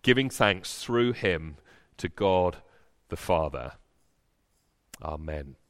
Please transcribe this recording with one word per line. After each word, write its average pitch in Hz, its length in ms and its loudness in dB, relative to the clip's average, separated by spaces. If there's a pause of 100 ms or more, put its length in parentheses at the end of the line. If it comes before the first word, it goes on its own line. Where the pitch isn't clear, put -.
giving 127 260 4
thanks 101 540 0
through 120 300 2
him 80 440 -2 (420)
to 95 100 -6
God 92 480 2 (540)
the 101 60 -6
Father. 71 580 -2 (1300)
Amen. 76 540 -8 (160)